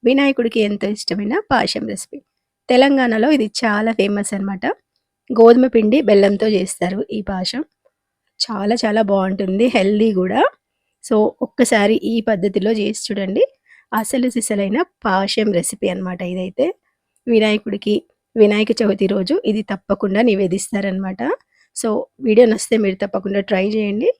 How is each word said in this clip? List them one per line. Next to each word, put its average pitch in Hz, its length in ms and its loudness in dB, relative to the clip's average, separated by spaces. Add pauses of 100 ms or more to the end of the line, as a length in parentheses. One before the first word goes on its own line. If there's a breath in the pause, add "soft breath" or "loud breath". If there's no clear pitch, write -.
వినాయకుడికి 262 560 2
ఎంతో 202 280 -2
ఇష్టమైన 208 540 -4 (100)
పాయసం 220 360 -2
రెసిపీ. 220 340 -12 (480)
తెలంగాణలో 254 640 2
ఇది 269 140 2
చాలా 214 460 -2
ఫేమస్ 202 420 -2
అన్నమాట. 196 320 -6 (760)
గోధుమ 240 260 8
పిండి 226 340 2
బెల్లంతో 202 460 4
చేస్తారు 185 640 -2
ఈ 214 100 -6
పాయసం. 190 400 -8 (840)
చాలా 208 320 -2
చాలా 220 260 0
బాగుంటుంది, 196 680 0
హెల్దీ 214 440 2
కూడా. 202 380 0 (600)
So, 214 200 2 (100)
ఒక్కసారి 226 540 0
ఈ 226 260 -2
పద్ధతిలో 202 500 -2
చేసి 214 420 -4
చూడండి. 202 340 0 (460 soft breath)
అసలు 240 360 -2
సిసలైన 202 520 -2
పాయసం 202 680 -2
రెసిపీ 185 380 -2
అన్నమాట 180 320 -8
ఇదైతే. 185 540 -4 (520)
వినాయకుడికి 214 760 0 (320)
వినాయక 214 360 4
చవితి 202 360 0
రోజు 196 380 0
ఇది 220 160 -2
తప్పకుండా 196 600 -2
నివేదిస్తారనమాట. 196 1000 -2 (640)
So, 214 180 -2 (180)
వీడియో 233 260 6
నచ్చితే 220 300 0
మీరు 196 180 0 (100)
తప్పకుండా 196 340 -4
ట్రై 196 300 0
చేయండి. 214 500 -2